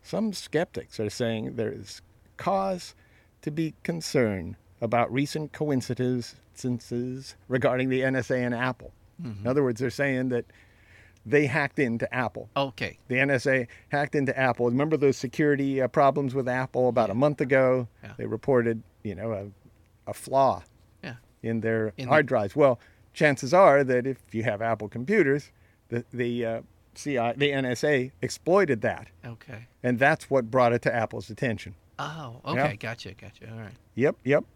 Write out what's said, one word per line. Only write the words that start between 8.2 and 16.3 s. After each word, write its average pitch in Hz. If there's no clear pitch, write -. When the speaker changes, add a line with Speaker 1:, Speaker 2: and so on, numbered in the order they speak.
Speaker 1:
A 127
and 123
Apple. 127
Speaker 2:
Mm-hmm. 107
Speaker 1:
In 113
other 139
words, 120
they're 127
saying 131
that 120
they 147
hacked 139
into 117
Apple. 117
Speaker 2:
Okay. 131
Speaker 1:
The 127
N 139
S 139
A 131
hacked 147
into 131
Apple. 123
Remember 147
those 135
security, 139
uh, 127
problems 139